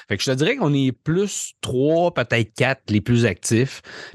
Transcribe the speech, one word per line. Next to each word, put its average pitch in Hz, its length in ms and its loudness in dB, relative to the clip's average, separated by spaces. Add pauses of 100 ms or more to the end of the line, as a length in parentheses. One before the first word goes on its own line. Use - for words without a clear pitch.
Fait 101 80 -2
que - 60 -4
je 135 80 0
te 131 40 0
dirais 185 220 0
qu'on 156 160 0
est 135 180 2
plus 180 680 -4
trois, 160 520 0
peut-être 117 440 0
quatre 131 340 -2
les 104 80 4
plus 120 260 2
actifs. 113 560 0 (340)